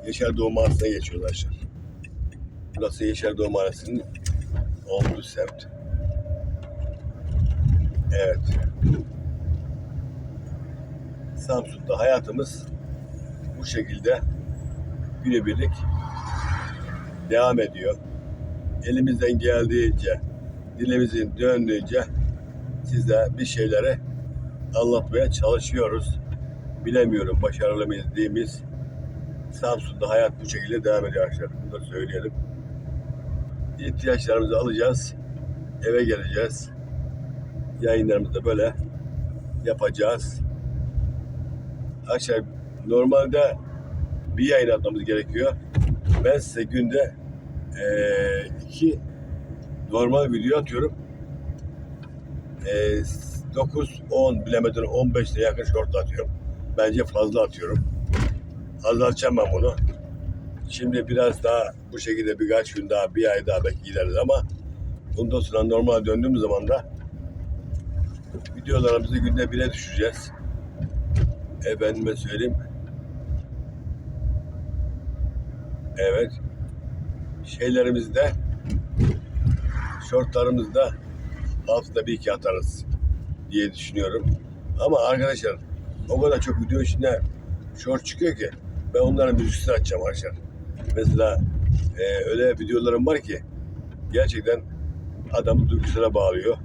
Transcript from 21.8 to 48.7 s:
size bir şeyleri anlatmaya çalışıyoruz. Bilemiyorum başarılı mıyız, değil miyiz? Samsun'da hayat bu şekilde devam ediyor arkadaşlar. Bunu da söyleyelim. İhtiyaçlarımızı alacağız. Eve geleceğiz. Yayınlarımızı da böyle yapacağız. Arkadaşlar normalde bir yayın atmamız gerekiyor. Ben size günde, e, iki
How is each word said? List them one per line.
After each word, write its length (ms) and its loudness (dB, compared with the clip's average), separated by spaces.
size 440 4
bir 80 0
şeyleri 540 2
anlatmaya 560 4
çalışıyoruz. 880 2
Bilemiyorum 560 4
başarılı 460 0
mıyız, 180 -4
değil 160 0
miyiz? 320 -4
Samsun'da 580 -4
hayat 320 4
bu 80 -8
şekilde 340 -2
devam 220 4
ediyor 180 2
arkadaşlar. 260 -4
Bunu 80 -8
da 140 -8
söyleyelim. 480 -6
İhtiyaçlarımızı 800 2
alacağız. 580 2
Eve 160 4
geleceğiz. 640 -2
Yayınlarımızı 520 4
da 120 -2
böyle 300 2
yapacağız. 760 0
Arkadaşlar 400 0
normalde 720 6
bir 120 4
yayın 200 6
atmamız 340 2
gerekiyor. 500 0
Ben 140 6
size 240 -4
günde, 520 2
e, 60 -4
iki 320 2